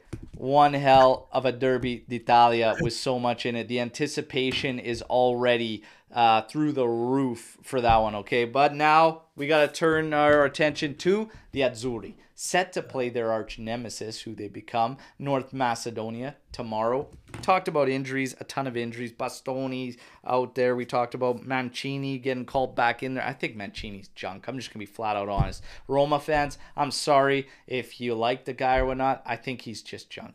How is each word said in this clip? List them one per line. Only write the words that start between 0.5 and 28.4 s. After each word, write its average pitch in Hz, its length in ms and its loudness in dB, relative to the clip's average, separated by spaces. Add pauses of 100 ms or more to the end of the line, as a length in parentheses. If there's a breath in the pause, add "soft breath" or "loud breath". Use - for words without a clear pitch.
hell 131 580 6
of 131 140 0
a 127 60 2
Derby 123 560 0
d'Italia 117 720 6
with 113 120 0
so 127 260 -2
much 120 260 -2
in 120 100 -2
it. 113 120 -4
The 123 120 -2
anticipation 131 1000 -2
is 113 240 -6
already, 120 800 2 (280 soft breath)
uh, 113 300 6
through 151 300 -2
the 131 160 2
roof 120 760 -2
for - 180 -4
that 117 180 6
one, 107 180 0
okay? 120 300 0
But 139 280 2
now 156 500 4 (120)
we 143 100 -6
gotta 147 260 4
turn 156 400 2
our 147 320 6
attention 143 540 0
to 214 320 0 (220 soft breath)
the 135 100 -2
Azzurri, 120 540 -2 (180 soft breath)
set 180 400 -2
to 170 80 -4
play 123 280 -4
their 117 220 -2
arch 110 280 -4
nemesis, 110 640 -8
who 113 120 -12
they 107 140 -10
become, 117 500 -4 (220 soft breath)
North 139 340 -4
Macedonia, 117 840 -4 (160)
tomorrow. 113 560 -2 (260)
We - 60 -14
talked 185 280 0
about 147 200 0
injuries, 131 520 -4
a - 40 -12
ton 135 240 -6
of 120 80 -8
injuries. 117 380 -8
Bastoni's 127 840 -8 (300 soft breath)
out 127 300 -2
there. 123 200 2
We 123 100 -4
talked 123 280 -2
about 123 320 -4
Mancini 135 720 -6
getting 127 280 -4
called 131 300 -2
back 120 280 0
in 131 100 -4
there. 127 120 -4
I 127 60 -4
think 135 240 -8
Mancini's 101 540 -12
junk. 95 380 -12
I'm 127 100 -8
just 113 160 -12
gonna 110 60 -12
be 101 60 -10
flat 107 300 -4
out 101 140 -4
honest. 95 340 -4 (240 loud breath)
Roma 143 320 2
fans, 147 380 -2 (180 soft breath)
I'm 143 160 -2
sorry 139 560 2 (200 soft breath)
if 127 340 -8
you 120 140 -2
like 123 280 -2